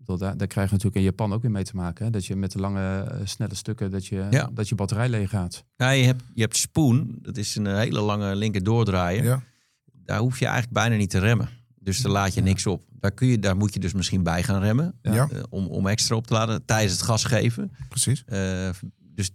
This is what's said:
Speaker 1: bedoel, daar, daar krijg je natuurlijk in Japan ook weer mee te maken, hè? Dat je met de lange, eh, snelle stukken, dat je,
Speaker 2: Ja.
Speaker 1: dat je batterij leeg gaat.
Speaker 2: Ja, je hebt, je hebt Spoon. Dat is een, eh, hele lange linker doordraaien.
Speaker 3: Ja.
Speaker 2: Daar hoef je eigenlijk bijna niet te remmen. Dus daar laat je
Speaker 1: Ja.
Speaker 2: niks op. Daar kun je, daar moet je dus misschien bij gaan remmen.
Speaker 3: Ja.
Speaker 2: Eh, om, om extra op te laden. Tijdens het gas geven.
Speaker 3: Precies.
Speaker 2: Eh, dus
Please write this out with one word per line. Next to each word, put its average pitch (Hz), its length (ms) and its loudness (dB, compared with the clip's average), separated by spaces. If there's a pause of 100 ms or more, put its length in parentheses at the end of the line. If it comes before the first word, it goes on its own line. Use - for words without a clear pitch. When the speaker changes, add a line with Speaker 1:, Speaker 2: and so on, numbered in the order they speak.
Speaker 1:
bedoel, 95 120 -2
daar, 95 200 -4
daar 101 100 -2
krijg 98 200 -2
je 98 60 0
natuurlijk 98 280 2
in 95 100 4
Japan 101 220 -2
ook 110 80 -2
weer 120 100 0
mee 98 120 -2
te 92 120 -8
maken, 87 300 -4
hè? 117 60 0
Dat 101 140 -2
je 98 100 -4
met 95 160 -2
de 98 80 -6
lange, 95 400 -2
eh, 95 240 -6
snelle 98 320 -6
stukken, 104 360 -6
dat 95 140 -4
je, 98 240 -4
Speaker 2:
Ja. 123 240 2
Speaker 1:
dat 110 160 -4
je 117 60 0
batterij 101 340 0
leeg 107 200 0
gaat. 90 340 -4 (120)
Speaker 2:
Ja, 127 140 2
je 135 160 6
hebt, 127 180 4 (100)
je 113 80 -2
hebt 110 160 2
Spoon. - 640 2
Dat - 160 -10
is - 180 -6
een, 104 120 0
eh, 98 100 0
hele 110 240 2
lange 104 340 0
linker 101 280 0
doordraaien. 98 600 2
Speaker 3:
Ja. 123 200 0 (480)
Speaker 2:
Daar 98 280 -4
hoef 127 200 0
je 123 60 2
eigenlijk 113 280 0
bijna 110 220 2
niet 101 140 2
te 98 100 0
remmen. 107 300 2 (300)
Dus 95 200 -2
daar 104 120 0
laat 98 220 2
je - 60 0
Speaker 1:
Ja. 92 80 2
Speaker 2:
niks 95 180 2
op. 92 180 -2 (160)
Daar 101 120 0
kun 127 160 0
je, 120 120 4
daar 98 180 2
moet 104 160 2
je - 60 -4
dus 92 140 -2
misschien 92 300 0
bij 85 200 0
gaan 98 180 0
remmen. 123 400 0
Speaker 3:
Ja. 120 280 2
Speaker 2:
Eh, - 200 -8
om, 95 180 -4
om 95 200 0
extra 110 280 0
op 113 120 -2
te - 60 0
laden. 110 320 0
Tijdens 110 280 2
het 82 80 -2
gas 110 220 0
geven. 117 480 0 (180)
Speaker 3:
Precies. - 360 -2
Speaker 2:
Eh, 95 440 -4 (460)
dus 95 200 -4